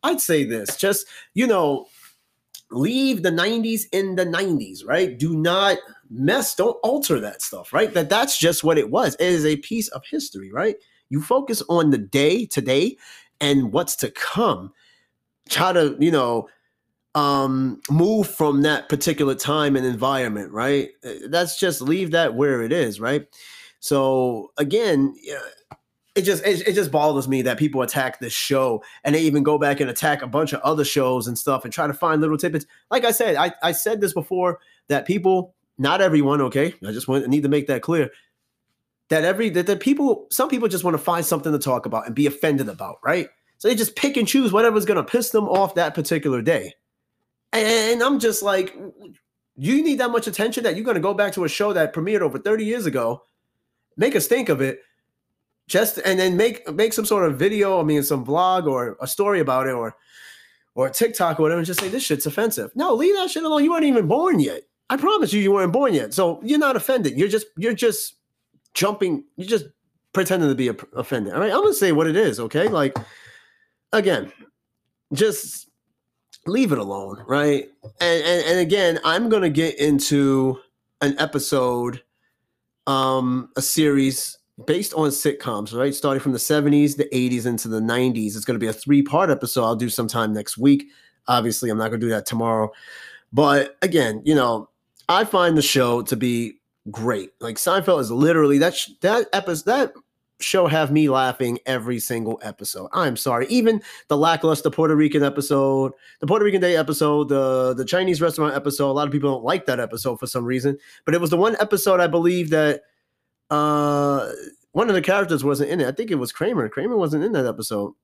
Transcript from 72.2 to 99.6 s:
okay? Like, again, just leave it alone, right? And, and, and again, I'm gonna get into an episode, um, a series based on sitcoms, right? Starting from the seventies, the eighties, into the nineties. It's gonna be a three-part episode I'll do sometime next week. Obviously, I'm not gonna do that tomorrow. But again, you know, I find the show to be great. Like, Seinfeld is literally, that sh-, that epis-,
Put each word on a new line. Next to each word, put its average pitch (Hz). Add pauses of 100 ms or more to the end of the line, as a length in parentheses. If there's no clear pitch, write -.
okay? 147
Like, 147 (960)
again, 180 (800)
just - (800)
leave 208
it 131
alone, 98
right? 143 (300)
And, 170
and, 170
and 175
again, 175
I'm 185
gonna 196
get 156
into 139 (420)
an 143
episode, 127 (840)
um, 131
a 135
series 139 (280)
based 185
on 156
sitcoms, 120
right? 139
Starting 135
from 143
the 120
seventies, 147
the -
eighties, 123
into 120
the 110
nineties. 113
It's 107
gonna 117
be 110
a 110
three-part 143
episode 127
I'll 113
do 117
sometime 110
next 107
week. 139 (400)
Obviously, 117
I'm 107
not 110
gonna 113
do 117
that 107
tomorrow. 113 (600)
But 139
again, 123
you 151
know, 117 (380)
I 180
find 175
the 147
show 123
to 120
be 117 (300)
great. 110
Like, 117
Seinfeld 180
is 113
literally, 143
that 160
sh-, - (100)
that 214
epis-, 185